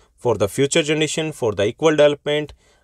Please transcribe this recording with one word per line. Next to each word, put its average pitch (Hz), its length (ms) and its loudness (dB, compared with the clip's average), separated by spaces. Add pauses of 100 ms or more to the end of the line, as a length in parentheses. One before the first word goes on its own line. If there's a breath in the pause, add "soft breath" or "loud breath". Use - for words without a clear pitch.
(260 soft breath)
for 113 100 2
the 101 120 0
future 143 340 0
generation, 156 500 -2
for 107 220 -4
the 101 180 -2
equal 156 240 0
development, 147 560 0 (320 soft breath)